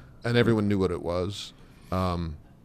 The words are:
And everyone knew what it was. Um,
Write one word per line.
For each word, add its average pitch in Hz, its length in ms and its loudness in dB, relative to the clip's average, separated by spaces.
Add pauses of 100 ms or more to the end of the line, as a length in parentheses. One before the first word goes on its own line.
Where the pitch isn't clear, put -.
(240)
And 120 140 2
everyone 110 300 4
knew 101 100 2
what 92 120 2
it 85 120 -4
was. 90 500 -4 (400)
Um, 87 440 -2 (280)